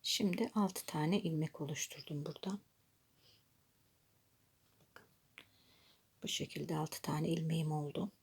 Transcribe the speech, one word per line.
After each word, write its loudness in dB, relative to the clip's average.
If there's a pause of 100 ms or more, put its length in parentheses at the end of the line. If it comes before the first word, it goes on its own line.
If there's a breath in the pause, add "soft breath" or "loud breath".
(160)
Şimdi 2
altı 2
tane 4
ilmek 0
oluşturdum -4
burada. -6 (2250 soft breath)
Bakın. -20 (1160 loud breath)
Bu -4
şekilde -2
altı -2
tane 2
ilmeğim 2
oldu. 0 (120)